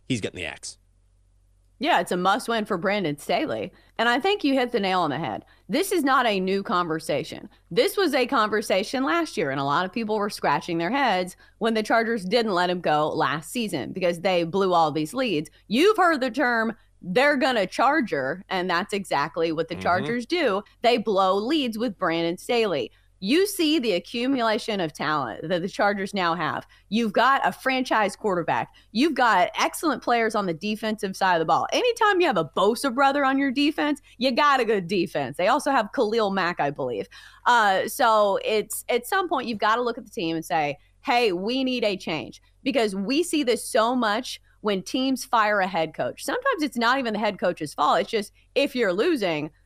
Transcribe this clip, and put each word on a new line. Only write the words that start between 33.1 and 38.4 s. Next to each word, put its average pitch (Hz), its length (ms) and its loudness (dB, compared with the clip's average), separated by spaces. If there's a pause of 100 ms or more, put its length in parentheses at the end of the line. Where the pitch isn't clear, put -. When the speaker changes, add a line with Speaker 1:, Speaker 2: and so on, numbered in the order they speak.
Speaker 2:
on 269 140 2
your 277 120 0
defense, 294 500 0 (160)
you 254 140 0
got 285 280 4
a 247 60 0
good 202 220 0
defense. 160 500 -2
They 180 100 2
also 269 240 2
have 233 240 2
Khalil 220 340 2
Mack, 180 300 -2
I 143 100 0
believe. 127 380 -4 (380)
Uh, 208 420 4
so 214 560 4